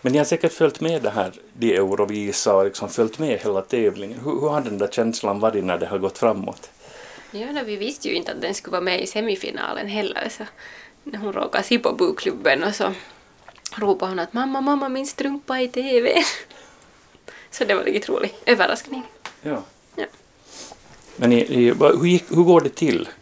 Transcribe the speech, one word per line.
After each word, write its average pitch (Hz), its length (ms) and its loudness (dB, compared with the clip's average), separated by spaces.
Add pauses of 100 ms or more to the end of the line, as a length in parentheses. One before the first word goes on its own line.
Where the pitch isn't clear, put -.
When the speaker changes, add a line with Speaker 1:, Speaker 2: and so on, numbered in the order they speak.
Speaker 1:
Men 127 100 2
ni 139 60 4
har 147 80 6
säkert 160 280 0
följt 156 280 2
med 160 200 -2
det 117 80 0
här, 98 240 -2 (200)
de 117 220 2
Eurovisa, 101 800 2
och 95 100 6
liksom 98 240 -4
följt 113 300 -2
med 139 200 0
hela 98 220 -2
tävlingen. 107 580 -2
Hur, 135 120 -6 (100)
hur 151 80 0
har 147 120 0
den 107 160 -6
där 101 100 -2
känslan 113 520 -2
varit 107 240 0
när 90 140 0
det 90 80 -2
har 98 120 -6
gått 95 200 -4
framåt? 104 520 -2 (600)
Speaker 2:
Ja, 226 200 -10
nej, 294 140 -6
vi 214 100 -6
visste 214 340 -6
ju - 60 -2
inte - 160 -4
att - 100 -8
den 185 120 -4
skulle - 180 -8
vara 180 100 -2
med 180 220 -2
i - 40 -6
semifinalen - 800 -6
heller, 202 420 -4
så - 140 -12 (600)
när 285 160 -12
hon 202 140 -6
råkade - 300 -2
se 233 160 2
på - 140 0
bokklubben 151 720 0
och 202 120 -2
så 190 180 -2 (840)
ropade 190 360 0
hon 185 80 -4
att 170 140 -6
"Mamma, 269 280 -2
mamma, 277 280 2
min 269 180 -4
strumpa 277 540 -6
i 254 60 0
T 247 340 0
V." 285 220 4 (560)
<laughs> - 720 -20
Så - 140 -4
det 208 100 2
var - 80 0
riktigt 202 260 -2
rolig - 240 -2 (120)
överraskning. 247 580 2 (380)
Speaker 1:
Ja. 147 220 -6 (320)
Speaker 2:
Ja. - 100 -6 (1080)
Speaker 1:
Men 120 140 2
ni, 120 200 6
ni, 123 220 6
vad, 147 280 6
hur 147 80 2
gick, 175 240 4
hur 165 120 6
går 170 180 8
det 143 140 -2
till? - 340 0 (120)